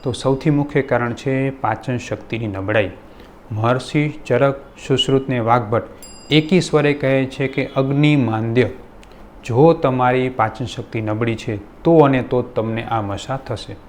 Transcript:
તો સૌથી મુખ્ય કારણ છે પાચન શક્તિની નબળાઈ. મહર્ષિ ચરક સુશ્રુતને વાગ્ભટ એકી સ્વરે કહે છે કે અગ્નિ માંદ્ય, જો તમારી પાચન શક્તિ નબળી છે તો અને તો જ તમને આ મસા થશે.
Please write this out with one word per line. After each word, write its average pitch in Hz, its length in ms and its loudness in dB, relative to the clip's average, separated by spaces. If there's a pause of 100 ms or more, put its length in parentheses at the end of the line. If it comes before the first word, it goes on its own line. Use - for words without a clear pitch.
તો 131 100 -4
સૌથી 135 380 0
મુખ્ય 143 320 2
કારણ 120 300 -2
છે 135 380 -2
પાચન 123 460 -4
શક્તિની 113 500 -6
નબળાઈ. 98 440 0 (600)
મહર્ષિ 127 760 0
ચરક 135 340 2 (260)
સુશ્રુતને 131 520 2
વાગ્ભટ 113 440 0 (480)
એકી 156 300 4
સ્વરે 147 320 2
કહે 135 340 0
છે 131 220 -4
કે - 280 -4
અગ્નિ 139 400 4
માંદ્ય, 113 480 2 (800)
જો 143 280 4
તમારી 127 560 2
પાચન 113 360 -2
શક્તિ 113 360 -8
નબળી 110 360 -2
છે - 460 -10
તો 165 160 6
અને 135 240 6
તો 123 200 0
જ - 20 -2 (100)
તમને 113 300 -2
આ 113 180 -2
મસા 98 340 -6
થશે. 107 400 -10 (120)